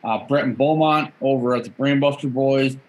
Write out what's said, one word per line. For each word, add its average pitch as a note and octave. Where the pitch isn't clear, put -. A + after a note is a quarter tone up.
uh, A2
Brett C#3
and A#2+
Beaumont D#3
over B2+
at A#2
the A2+
Brainbuster C#3
Boys. C3+